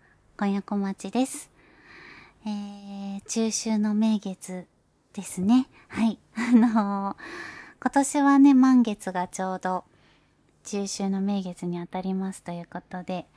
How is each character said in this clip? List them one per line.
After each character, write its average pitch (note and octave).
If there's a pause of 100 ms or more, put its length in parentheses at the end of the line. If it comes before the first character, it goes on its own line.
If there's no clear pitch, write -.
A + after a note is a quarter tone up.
(360)
今 G3+
夜 G3+
小 G#3
町 G3
で B3+
す。 - (960)
え G3+
ー、 -
中 A3+
秋 A3
の G#3+
名 A3
月 F#3 (460)
で G3+
す -
ね。 A#3+ (180)
は A3
い。 -
<laughs> -
あ A#3
の G3+
ー、 - (640)
今 -
年 C#4
は C#4
ね、 C#4
満 B3+
月 G#3
が F3+
ち -
ょ F#3
う F3+
ど F#3 (800)
中 G3+
秋 G3
の G3
名 G3
月 F3+
に F3
あ E3+
た F#3
り F#3+
ま F#3+
す -
と -
い F3
う E3+
こ F3+
と F3+
で、 F3+